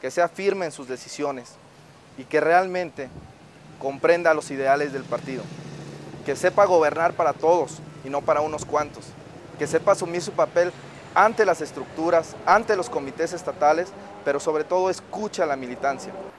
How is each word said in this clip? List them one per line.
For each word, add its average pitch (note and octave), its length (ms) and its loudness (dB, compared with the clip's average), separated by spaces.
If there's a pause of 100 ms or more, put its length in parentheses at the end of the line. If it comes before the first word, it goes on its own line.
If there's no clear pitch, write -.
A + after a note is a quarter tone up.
que C3 100 -6
sea F3 160 2
firme F#3+ 400 -2
en D3 40 -6
sus C#3 160 -14
decisiones B2+ 680 -8 (600)
y C3 100 -14
que D3+ 140 2
realmente F3 720 2 (680)
comprenda D#3+ 560 4
los D3 160 -4
ideales C#3 420 2
del C3+ 100 -6
partido, B2 380 -6 (880)
que C#3 80 0
sepa F3+ 300 4
gobernar E3 480 4
para D#3 200 2
todos D#3+ 460 2 (260)
y C3 60 -10
no C#3+ 100 -4
para D3 200 2
unos D3+ 240 -4
cuantos, D3 420 -4 (500)
que D3 80 -2
sepa D#3+ 280 2
asumir F3 280 -2
su F3 120 -8
papel F3 380 2 (440)
ante A3 280 6
las - 180 2
estructuras, D#3+ 760 -2 (100)
ante G#3+ 300 4
los F3+ 160 -4
comités D#3 420 -6
estatales, D#3+ 580 0 (320)
pero C#3+ 160 0
sobre D#3 240 -2
todo F#3 280 0
escucha G#3 500 -6
a D#3+ 60 2
la C#3 80 0
militancia. B2+ 580 -6 (260)